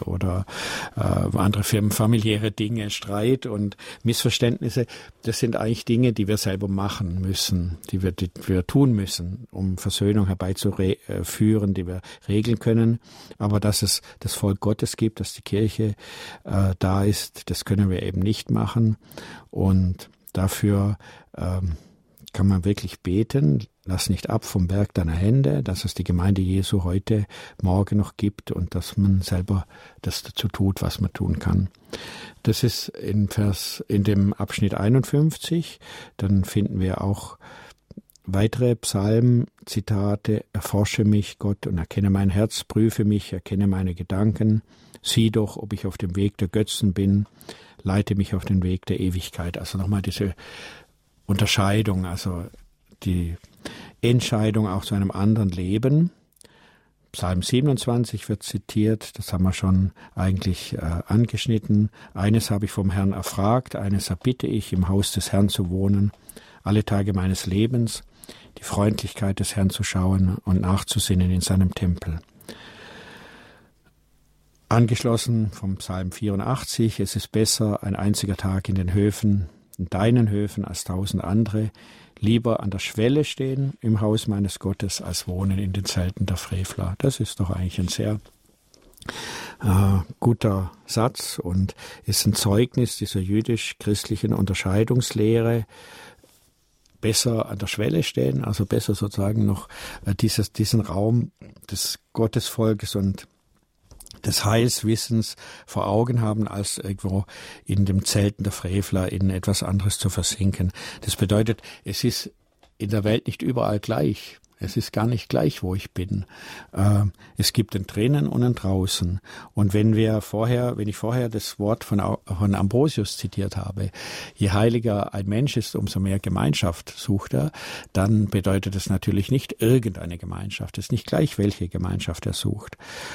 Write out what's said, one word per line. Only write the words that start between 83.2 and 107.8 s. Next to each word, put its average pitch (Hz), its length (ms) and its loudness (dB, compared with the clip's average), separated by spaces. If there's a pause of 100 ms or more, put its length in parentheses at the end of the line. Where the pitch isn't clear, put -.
stehen 135 580 -4
im 110 200 2
Haus 110 260 2
meines 101 320 0
Gottes, 95 420 -4
als - 260 -6
wohnen 95 300 0
in 95 160 -2
den 95 100 -2
Zelten 92 440 -2
der 92 100 -2
Frevler.“ 92 600 -4
Das 139 200 0
ist - 200 -4
doch 90 100 0
eigentlich 90 300 -2
ein 90 80 0
sehr, 107 320 -2 (1400)
äh, 98 360 4 (200)
guter 98 520 2 (140)
Satz - 540 -2
und 95 340 -2 (320)
ist - 220 0
ein 101 80 4
Zeugnis 113 640 2
dieser 104 220 -4
jüdisch-christlichen 104 1120 -2
Unterscheidungslehre. 110 1300 2 (1400)
Besser 113 480 0
an 101 80 -8
der 98 100 -6
Schwelle 139 360 0
stehen, 135 420 0
also 104 220 -2
besser 110 260 0
sozusagen 101 540 0
noch, 98 220 -2 (360)
äh, 95 80 0
dieses, 104 400 0
diesen 107 280 2
Raum 107 500 0 (400)
des - 260 -6 (160)
Gottesvolkes 110 800 0
und 98 320 0 (960)
des - 220 -2
Heilswissens 113 920 2 (300)
vor - 200 -4
Augen 117 360 2
haben, 107 260 0
als 101 300 -6
irgendwo 95 480 -4 (400)
in 98 180 2